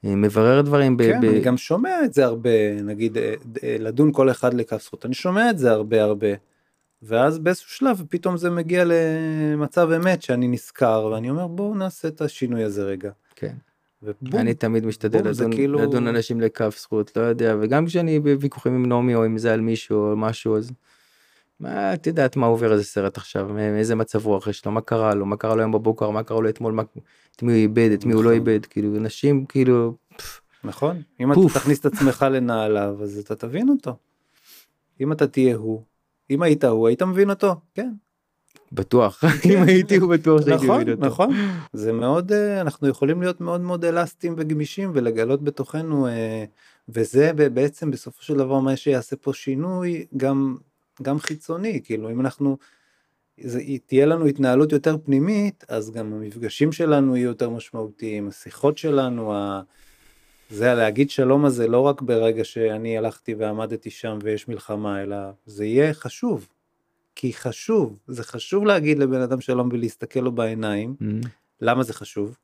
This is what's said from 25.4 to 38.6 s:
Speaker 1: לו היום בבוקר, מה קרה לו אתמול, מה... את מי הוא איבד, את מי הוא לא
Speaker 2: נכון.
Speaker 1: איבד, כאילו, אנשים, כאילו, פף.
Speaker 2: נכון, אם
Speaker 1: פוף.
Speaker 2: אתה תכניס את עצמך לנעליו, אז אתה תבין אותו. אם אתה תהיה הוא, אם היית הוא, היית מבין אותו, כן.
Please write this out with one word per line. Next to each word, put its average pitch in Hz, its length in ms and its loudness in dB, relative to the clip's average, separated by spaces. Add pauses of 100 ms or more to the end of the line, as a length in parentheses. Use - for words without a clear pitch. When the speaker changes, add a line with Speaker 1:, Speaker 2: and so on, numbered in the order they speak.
Speaker 1:
לו 113 60 2
היום 110 100 0
בבוקר, 110 380 0
מה 107 140 -4
קרה 113 180 -2
לו 110 80 0
אתמול, 110 240 -4
מה... 110 100 -2 (520)
את - 80 -10
מי 120 80 2
הוא 113 100 6
איבד, 110 320 4
את 101 120 -2
מי 120 80 2
הוא 110 100 4
לא 117 60 6
Speaker 2:
נכון. 113 200 4
Speaker 1:
איבד, 104 160 2
כאילו, 104 320 -4
אנשים, 135 480 0
כאילו, 123 500 2 (220)
פף. - 240 -18 (220)
Speaker 2:
נכון, 151 380 -4 (180)
אם 131 140 2
Speaker 1:
פוף. 170 180 8
Speaker 2:
אתה - 80 -2
תכניס 139 200 0
את - 60 -6
עצמך 139 460 2
לנעליו, 107 720 0
אז 101 140 -8
אתה 104 180 -8
תבין 151 340 -2
אותו. 254 260 0 (1040)
אם 143 100 -2
אתה 151 160 0
תהיה 127 280 2
הוא, 110 260 -6 (480)
אם 139 120 0
היית 156 220 2
הוא, 113 240 4
היית 120 160 2
מבין 185 260 2
אותו, 196 260 0 (180)
כן. 240 200 -6 (800)